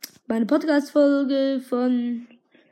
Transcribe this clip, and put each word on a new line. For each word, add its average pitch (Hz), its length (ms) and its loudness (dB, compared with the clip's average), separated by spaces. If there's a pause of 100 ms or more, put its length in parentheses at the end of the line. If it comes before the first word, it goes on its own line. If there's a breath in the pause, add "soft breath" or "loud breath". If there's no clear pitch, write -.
(280)
meine 226 180 -2
Podcast-Folge 285 1200 2
von 240 600 -4 (440 soft breath)